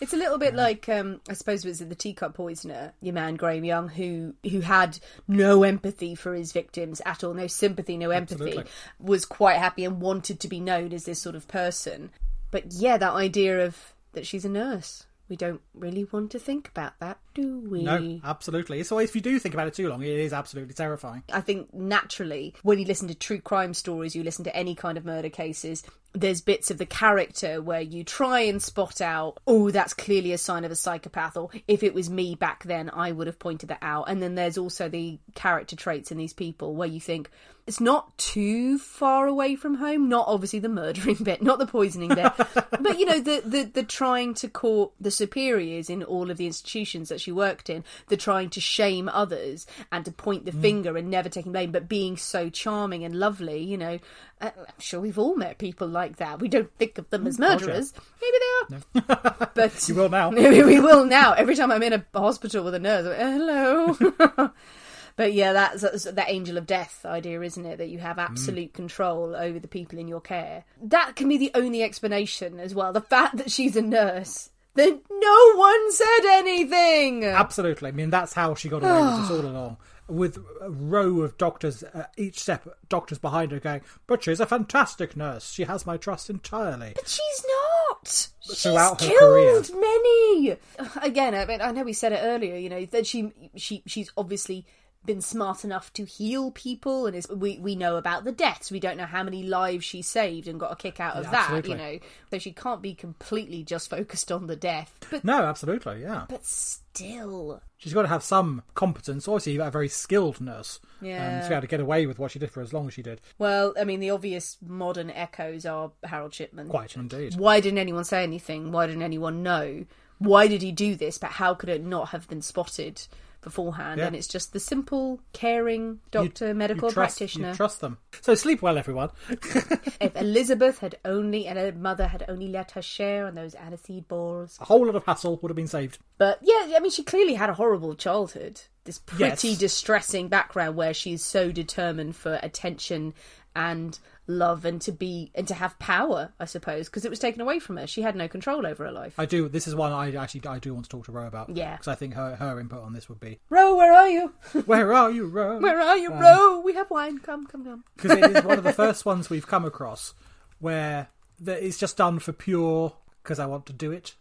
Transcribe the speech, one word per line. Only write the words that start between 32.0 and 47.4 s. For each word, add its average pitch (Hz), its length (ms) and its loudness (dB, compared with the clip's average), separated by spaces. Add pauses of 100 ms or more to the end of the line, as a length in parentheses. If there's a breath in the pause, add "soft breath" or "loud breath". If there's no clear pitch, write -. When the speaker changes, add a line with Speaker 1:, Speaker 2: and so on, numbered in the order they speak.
Speaker 1:
me 180 240 -4
back - 300 -4
then, 165 280 -6
I 170 200 -4
would 165 160 -6
have 165 100 -12
pointed 160 320 -10
that 151 100 -8
out." 151 300 -6
And 190 120 -2
then 180 120 -6
there's 175 240 -2
also 180 320 -6
the 165 280 -8 (160)
character 170 400 -4
traits 160 380 -8
in 156 60 -10
these 160 160 -8
people 156 400 -8
where 175 140 -4
you 165 120 -10
think, 160 300 -8 (340 soft breath)
it's - 160 -8
not 269 380 2
too 233 580 0
far 269 520 0
away 277 260 0
from 285 220 -4
home. 294 320 0
Not 240 180 2
obviously 196 320 -2
the 208 100 -4
murdering 190 460 -2
<laughs> 226 80 -4
bit, 208 200 -2
not 262 180 4
the 269 60 2
poisoning 180 420 -2
bit, 180 280 4
Speaker 2:
<laughs> - 180 0 (260)
Speaker 1:
but, 339 180 0
you 381 80 4
know, 320 140 4
the, 285 240 0
the, 269 200 0
the 233 200 -4
trying 247 500 -2
to 226 140 -8
court 214 420 0 (100)
the 202 120 -2
superiors 202 760 -2
in 180 140 -6
all 180 280 -4
of 170 80 -8
the 180 80 -4
institutions 170 640 -8
that 165 120 -8
she - 100 -8
worked 190 400 -2